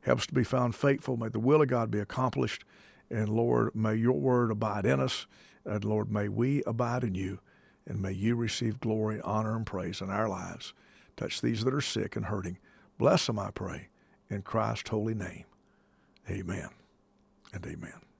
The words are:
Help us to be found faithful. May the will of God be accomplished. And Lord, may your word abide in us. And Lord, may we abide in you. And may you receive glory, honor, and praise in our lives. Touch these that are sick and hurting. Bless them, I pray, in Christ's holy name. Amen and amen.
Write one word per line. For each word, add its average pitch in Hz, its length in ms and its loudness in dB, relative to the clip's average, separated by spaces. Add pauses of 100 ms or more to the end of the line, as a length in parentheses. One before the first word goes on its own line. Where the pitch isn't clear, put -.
Help 123 180 4
us - 80 -2
to - 80 -10
be 131 80 4
found 123 320 0
faithful. 135 420 2
May 113 120 -4
the 113 100 -4
will 143 240 6
of 135 60 4
God 117 220 2
be 107 100 2
accomplished. 127 640 -2 (460)
And 107 180 0
Lord, 117 480 2
may 110 180 2
your 120 240 4
word 123 320 4
abide 104 360 0
in 135 120 6
us. 131 280 -2 (380)
And 104 200 -2
Lord, 107 260 0
may 104 180 0
we 123 380 2
abide 120 380 0
in 98 100 0
you. 95 240 -4 (480)
And 104 140 -4
may 95 120 -2
you 104 220 0
receive 117 460 -2
glory, 110 420 0
honor, 110 320 0
and 113 120 -4
praise 90 340 -4
in 95 80 -6
our 107 200 0
lives. 90 440 -8 (440)
Touch - 240 -4
these 113 240 0
that 131 100 2
are 147 60 0
sick - 360 -4
and 107 100 -4
hurting. 90 320 -4 (380)
Bless 156 300 4
them, 107 120 -2
I 101 120 -4
pray, - 380 -8 (420)
in 101 120 -4
Christ's 110 480 -2
holy 110 240 0
name. 92 300 -8 (840)
Amen 92 380 -6 (840)
and 95 140 -8
amen. - 340 -10 (200)